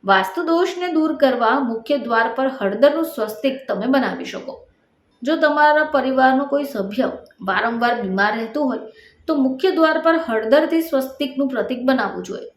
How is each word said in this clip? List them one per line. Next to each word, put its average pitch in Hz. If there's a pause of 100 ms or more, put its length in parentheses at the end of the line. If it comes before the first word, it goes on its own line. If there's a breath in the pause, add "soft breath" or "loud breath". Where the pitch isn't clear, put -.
વાસ્તુ 190
દોષને 349
દૂર 311
કરવા 247
મુખ્ય 247
દ્વાર 233
પર 269
હળદરનું 262
સ્વસ્તિક 247 (100)
તમે 202
બનાવી 240
શકો. - (540)
જો 294
તમારા 302
પરિવારનો 262
કોઈ 277
સભ્ય 214 (300)
વારંવાર 226
બીમાર 196
રહેતો 226
હોય 233 (480 loud breath)
તો 320
મુખ્ય 262
દ્વાર 320
પર 330
હળદરથી 294
સ્વસ્તિકનું 269
પ્રતીક 247
બનાવવું 202
જોઈએ. 185